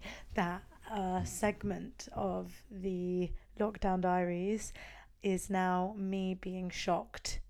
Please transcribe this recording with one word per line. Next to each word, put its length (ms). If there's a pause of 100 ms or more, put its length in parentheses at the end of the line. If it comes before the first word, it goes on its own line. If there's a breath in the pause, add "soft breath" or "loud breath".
(340 loud breath)
that 280 (300)
a 320
segment 880
of 400 (180)
the 640 (260 loud breath)
Lockdown 440
Diaries 720 (480 loud breath)
is 260
now 480
me 380
being 340
shocked 800